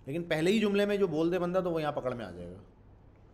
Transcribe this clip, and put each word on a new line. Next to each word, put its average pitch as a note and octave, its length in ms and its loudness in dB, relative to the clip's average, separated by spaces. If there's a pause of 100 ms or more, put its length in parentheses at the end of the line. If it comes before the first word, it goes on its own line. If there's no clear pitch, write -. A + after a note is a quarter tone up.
लेकिन D#3+ 180 -4
पहले E3 260 2
ही A3 100 4
जुमले G3+ 260 4
में G3+ 120 0
जो G3 100 4
बोल D#3+ 220 0
दे F#3 80 2
बंदा, F3 220 0
तो F3+ 100 0
वो D#3+ 100 -2
यहाँ D3 120 -2
पकड़ B2+ 220 -4
में A#2 100 -8
आ F#2 60 -10
जाएगा, F2 300 -12 (720)